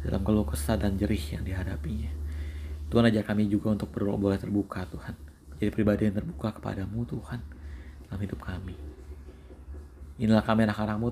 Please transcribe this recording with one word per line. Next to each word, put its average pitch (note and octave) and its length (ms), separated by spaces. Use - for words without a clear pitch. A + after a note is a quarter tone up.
dalam G2+ 180
keluh G#2+ 240
kesah - 320
dan G2+ 180
jerih G2 440
yang - 20
dihadapinya. E2+ 680
Tuhan, A#2 160
ajak G#2+ 240
kami G#2 160
juga G#2 260
untuk G2+ 160
ber-, G2+ 260
boleh G2 220
terbuka, F#2+ 480
Tuhan. - 300
Menjadi G#2 160
pribadi G#2 360
yang G2 120
terbuka - 320
kepadamu, G2+ 560
Tuhan, A#2+ 320
dalam F#2+ 120
hidup - 240
kami. F#2 320
Inilah A2 240
kami, A2 240
anak-anakmu, G#2+ 440